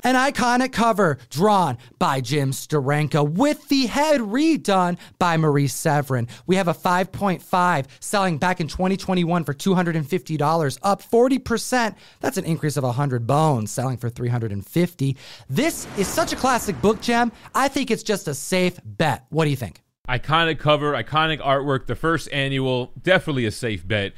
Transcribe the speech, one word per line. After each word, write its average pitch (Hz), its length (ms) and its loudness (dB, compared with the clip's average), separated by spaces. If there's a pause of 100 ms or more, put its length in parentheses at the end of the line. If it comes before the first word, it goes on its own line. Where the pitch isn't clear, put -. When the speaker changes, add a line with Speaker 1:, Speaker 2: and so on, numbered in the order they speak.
Speaker 1:
An 247 120 2
iconic 254 580 2
cover 196 460 2 (100)
drawn 175 480 2 (220)
by 139 240 0
Jim 135 300 0
Steranko 147 800 0
with 285 380 0
the 269 160 2
head 277 380 2
redone 202 720 2 (220)
by 170 180 2
Marie 143 300 4
Severin. 135 600 0 (200)
We 180 100 4
have 185 120 0
a 165 40 0
five 185 400 0
point 190 300 -2
five 180 440 2 (140)
selling 185 380 0
back 180 240 0
in 151 60 -2
twenty 190 280 -2
twenty-one 175 480 0
for 147 80 -4
two 190 220 0
hundred 170 220 0
and 151 120 -2
fifty 180 300 -4
dollars, 147 440 0
up 196 200 0
forty 247 360 4
percent. 226 580 -2 (240)
That's - 180 -4
an 175 80 -6
increase 151 320 -2
of 131 60 0
a 123 80 0
hundred 123 340 -2
bones, 139 440 2
selling 127 280 -4
for 120 100 -6
three 120 220 -4
hundred 113 220 -2
and 98 140 -6
fifty. 139 520 -2 (320)
This 269 360 -2 (120)
is 190 100 -2
such - 240 -2
a 277 40 -6
classic 226 440 0
book, 214 220 2
Gem. 240 280 2 (240)
I 262 140 2
think 277 220 -2
it's 220 120 -2
just 202 240 -4
a 151 60 -4
safe 180 500 -2
bet. 127 460 -2
What 156 160 0
do 147 60 2
you 139 60 0
think? 104 260 -10 (260)
Speaker 2:
Iconic 156 520 0
cover, 147 320 2
iconic 151 480 0
artwork, 139 480 0
the 120 80 -4
first 160 340 -2
annual, 135 600 -2 (100)
definitely 156 420 2
a 107 60 0
safe 101 380 -6
bet. 101 300 -2